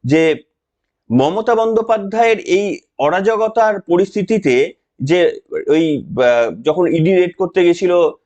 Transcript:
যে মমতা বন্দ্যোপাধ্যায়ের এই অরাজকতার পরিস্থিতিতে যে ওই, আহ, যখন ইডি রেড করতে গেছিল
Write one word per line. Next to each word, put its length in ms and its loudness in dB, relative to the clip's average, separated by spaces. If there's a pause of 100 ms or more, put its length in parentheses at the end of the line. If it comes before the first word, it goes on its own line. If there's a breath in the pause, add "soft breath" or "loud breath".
যে 380 2 (680)
মমতা 440 0
বন্দ্যোপাধ্যায়ের 840 0
এই 420 -2 (180)
অরাজকতার 800 0
পরিস্থিতিতে 920 0 (300)
যে 380 0 (280)
ওই, 360 0 (120)
আহ, 460 0
যখন 240 0
ইডি 300 0
রেড 200 0
করতে 280 0
গেছিল 460 2 (160)